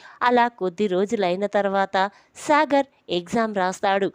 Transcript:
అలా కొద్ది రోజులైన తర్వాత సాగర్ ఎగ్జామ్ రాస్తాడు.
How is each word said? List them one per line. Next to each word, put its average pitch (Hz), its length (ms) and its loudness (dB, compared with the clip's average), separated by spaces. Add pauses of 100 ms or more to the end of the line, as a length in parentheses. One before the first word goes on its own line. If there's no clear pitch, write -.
(220)
అలా 240 260 4
కొద్ది 190 380 -4
రోజులైన 196 600 0
తర్వాత 196 640 0 (260)
సాగర్ 285 500 2 (240)
ఎగ్జామ్ 208 440 -2
రాస్తాడు. 190 600 0